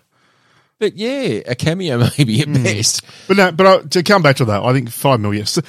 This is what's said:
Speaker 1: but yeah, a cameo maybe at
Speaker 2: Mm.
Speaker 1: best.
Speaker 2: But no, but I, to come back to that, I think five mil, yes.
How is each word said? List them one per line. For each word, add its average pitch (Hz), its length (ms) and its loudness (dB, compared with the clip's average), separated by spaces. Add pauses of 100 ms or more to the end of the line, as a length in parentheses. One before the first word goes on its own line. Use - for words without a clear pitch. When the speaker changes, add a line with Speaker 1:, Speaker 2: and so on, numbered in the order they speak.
(800)
Speaker 1:
but 208 160 -2
yeah, 220 520 -4
a 120 80 -6
cameo 160 420 -2 (200)
maybe 127 240 2
at 147 60 -2
Speaker 2:
Mm. 135 160 0
Speaker 1:
best. 107 380 -2 (260)
Speaker 2:
But 196 100 2
no, 185 140 4
but 170 160 2
I, 190 100 6 (120)
to 180 140 0
come 202 180 2
back 143 160 2
to 139 80 0
that, 104 180 -2
I 123 80 2
think 127 180 0
five 131 300 0
mil, 104 140 -2
yes. 104 360 -4